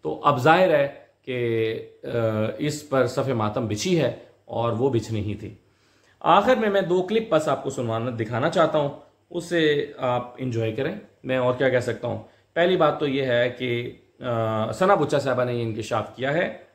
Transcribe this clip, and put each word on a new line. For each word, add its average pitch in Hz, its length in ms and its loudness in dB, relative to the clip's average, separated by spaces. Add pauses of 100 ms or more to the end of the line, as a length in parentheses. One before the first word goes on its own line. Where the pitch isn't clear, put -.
तो - 220 -8
अब 139 140 4
जाहिर 160 360 6
है 143 120 2 (420)
कि, 113 420 0 (340)
अ, 110 540 0
इस 147 220 -4
पर 131 260 2
सफ़े 127 260 -2
मातम 110 340 -2
बिछी 135 280 0
है 135 300 0 (240)
और 117 240 -2
वो 123 160 0
बिछनी 113 320 -2
ही 101 140 -4
थी। 104 240 -14 (640)
आखिर 202 360 4
में 220 100 0
मैं 196 180 2
दो 180 140 2
क्लिप 208 320 -2
बस 156 140 2
आपको 139 220 -2
सुनवाना, 117 420 -2
दिखाना 117 380 -2
चाहता 165 280 2
हूँ, 143 260 -2 (280)
उसे 160 680 0
आप 123 400 -2
एंजॉय 113 320 -2
करें। 156 300 -4 (240)
मैं 131 120 0
और 123 180 2
क्या 131 140 2
कह 123 100 2
सकता 113 280 -4
हूँ? 104 220 -8 (260)
पहली 180 220 4
बात 156 220 2
तो 147 80 0
ये 135 180 0
है 123 240 2
कि, 123 320 -4 (400)
अ, 113 500 -2
सना 190 240 4
बुच्चा 147 240 0
साहबा 127 240 0
ने 123 100 -2
ये 120 80 -2
इंकशाफ 110 560 -4
किया 131 140 -2
है। - 440 -4